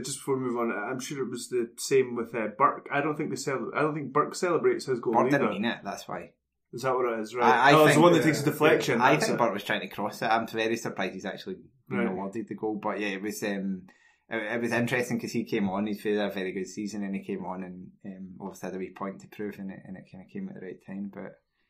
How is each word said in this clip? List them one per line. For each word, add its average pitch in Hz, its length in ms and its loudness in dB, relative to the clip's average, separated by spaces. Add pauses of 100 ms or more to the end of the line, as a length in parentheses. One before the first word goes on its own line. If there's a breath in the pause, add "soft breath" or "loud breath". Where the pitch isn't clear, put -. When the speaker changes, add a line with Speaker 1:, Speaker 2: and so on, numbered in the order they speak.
Speaker 1:
just - 140 -6
before 139 180 -2
we 131 100 -2
move 120 120 -2
on, 117 140 0
I'm 120 280 -6
sure 139 220 -6
it 107 80 -4
was 117 180 -8
the 120 280 -2
same 123 400 2
with, 117 180 -4
uh, 110 140 -2 (100)
Burke. - 340 2
I 143 80 0
don't 151 160 -2
think 156 140 -4
they 135 60 -6
cele-, 131 380 -4
I 120 80 0
don't 151 120 0
think 143 180 -6
Burke 147 220 2
celebrates 131 520 2
his 131 140 0
goal 117 140 0
Speaker 2:
Burke 127 160 4
didn't 139 140 4
Speaker 1:
either. 104 80 2
Speaker 2:
mean 98 120 -2
it, 113 200 -2
that's 95 240 -8
why. 87 220 -10 (420)
Speaker 1:
Is 120 100 -10
that 131 120 2
what 127 180 2
it 113 80 -4
is? 107 160 -8
Right. 123 120 2
Speaker 2:
I, 127 220 8
I - 40 10
Speaker 1:
Oh, 156 100 10
it's 151 60 10
the - 40 8
Speaker 2:
think, 147 80 8
Speaker 1:
one 170 120 10
that 156 100 4
takes 160 180 4
a - 20 -4
Speaker 3:
yeah. 151 60 4
Speaker 1:
deflection, 147 500 4
Speaker 2:
I 131 120 6
Speaker 1:
that's 151 140 4
Speaker 2:
think - 100 0
Speaker 1:
it. - 20 0
Speaker 2:
Burke 117 160 2
was 101 100 -6
trying 101 180 -2
to 95 60 -8
cross 104 340 -6
it. 123 40 0
I'm 113 220 2
very 113 280 0
surprised 98 380 -4
he's 95 100 -10
actually 95 320 -8 (320)
been 98 100 -4
Speaker 1:
Right. 98 100 0
Speaker 2:
awarded 98 400 -6
the 110 80 -10
goal. 107 260 -4
But 101 180 -2
yeah, 104 80 0
it 95 140 -4
was, 104 220 -6
um, 98 380 -2 (480 soft breath)
it, 113 60 -4 (180)
it 117 60 -2
was 117 120 -2
interesting 120 480 0
'cause 104 120 -6
he 117 120 -2
came 104 240 0
on, 98 180 -2
he's 104 160 -4
played 104 140 0
a 101 140 0
very 95 200 -4
good 92 160 -6
season, 104 380 -8
and 98 100 -4
he 95 80 -6
came 92 220 -6
on 92 180 -8
and, 90 280 -14 (160)
um, 95 220 -14 (120)
obviously 95 300 -10
had 90 60 -8
a - 20 -6
wee 92 120 -8
point 98 300 -10
to - 80 -20
prove, 104 300 -8
and 98 120 -10
it, 95 140 -14
and 92 140 -14
it - 120 -18
kinda 92 220 -18
came 98 160 -8
at 95 60 -14
the 92 120 -14
right 92 180 -12
time. 98 300 -10
But 98 240 -12 (320 soft breath)